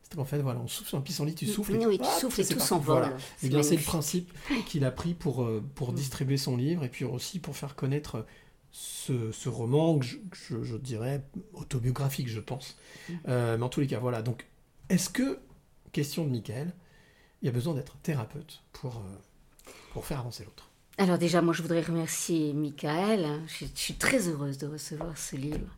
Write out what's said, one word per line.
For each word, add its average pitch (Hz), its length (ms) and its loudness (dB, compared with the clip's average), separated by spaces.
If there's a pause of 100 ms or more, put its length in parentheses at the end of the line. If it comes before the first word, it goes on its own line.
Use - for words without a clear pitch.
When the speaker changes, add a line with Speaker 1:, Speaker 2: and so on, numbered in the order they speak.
Speaker 1:
C'est - 140 -16
qu'en 139 80 -2
fait, 147 160 -2
voilà, 123 180 0
on 120 80 -4
souffle - 220 -6
sur 170 100 -2
un - 20 0
pissenlit, 151 320 -2
tu - 140 -4
souffles 202 280 0
et 226 120 4
Speaker 2:
Oui, 196 100 6
tu - 60 0
Speaker 1:
hop, 269 60 2 (100)
Speaker 2:
souffles 247 220 2
et - 20 6
Speaker 1:
c'est 175 100 2
Speaker 2:
tout - 60 2
Speaker 1:
parti. - 100 2
Speaker 2:
s'envole. 147 300 6
Speaker 1:
Voilà. 131 180 0 (200)
Speaker 2:
C'est 139 100 -2
Speaker 1:
Eh - 20 4
bien, 147 140 6
c'est 147 80 4
le 170 60 8
Speaker 2:
magnifique. 151 100 0
Speaker 1:
principe 175 460 0 (340)
qu'il 139 180 2
a 127 60 2
pris 170 240 -2
pour, 131 280 -2
euh, 110 200 0 (100)
pour 123 180 -4
Speaker 2:
Mm. 120 40 -2
Speaker 1:
distribuer 135 420 0
son 135 180 0
livre 147 280 2
et 120 60 -2
puis - 140 -6
aussi 127 360 -4
pour 147 180 -8
faire - 180 -8
connaître 139 500 -2 (460)
ce, - 600 -4
ce - 180 -6
roman 143 480 4
que 127 80 4
je, 123 120 -8
que 208 200 -12
je, 120 260 -6
je 123 140 -4
dirais 131 460 -4 (300)
autobiographique, 131 760 0
je 110 100 -4
pense. - 380 -8 (320)
Speaker 2:
Mm. 170 40 -6 (140)
Speaker 1:
Euh, 120 300 2
mais 117 60 0
en 135 60 0
tous 151 100 -2
les 143 80 4
cas, 131 120 0
voilà. 120 220 0
Donc, 117 240 -4 (440)
est-ce 180 200 4
que, 262 300 0 (540)
question 147 320 0
de 139 40 2
Michael, 123 440 -4 (680)
il 165 60 0
y - 20 4
a - 20 2
besoin 127 220 0
d'être - 300 -6
thérapeute 143 580 -4 (100)
pour, 120 260 -8
euh, - 720 -16 (220)
pour 110 120 -8
faire 143 140 -2
avancer 120 260 -8
l'autre ? - 240 -20 (300)
Speaker 2:
Alors 180 180 6
déjà, 170 240 6
moi, 170 140 6
je 165 80 -2
voudrais 165 180 2
remercier 160 720 0
Michael, 156 720 2
hein. 147 220 -2
Je, - 180 -8
je 131 60 -6 (100)
suis - 140 -4
très 220 320 2
heureuse 143 320 -2
de 151 80 -4
recevoir 151 500 -8
ce - 180 -8
livre. 143 420 -4